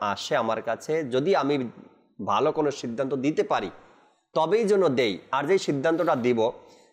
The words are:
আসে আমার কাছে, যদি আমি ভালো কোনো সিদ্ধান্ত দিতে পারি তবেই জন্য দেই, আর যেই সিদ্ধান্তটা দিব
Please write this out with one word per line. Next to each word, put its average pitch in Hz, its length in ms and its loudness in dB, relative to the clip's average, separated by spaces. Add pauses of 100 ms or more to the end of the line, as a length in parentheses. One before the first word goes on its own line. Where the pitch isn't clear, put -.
আসে 104 360 -2
আমার 113 260 0
কাছে, 151 420 -2
যদি 139 320 0
আমি 139 340 0 (560)
ভালো 117 260 2
কোনো 151 180 0
সিদ্ধান্ত 131 440 -6
দিতে 147 280 0
পারি 113 280 -2 (640)
তবেই 170 300 2
জন্য 190 240 4
দেই, 120 300 0 (140)
আর 139 120 0
যেই 185 140 4
সিদ্ধান্তটা 156 580 0
দিব 120 360 2 (400)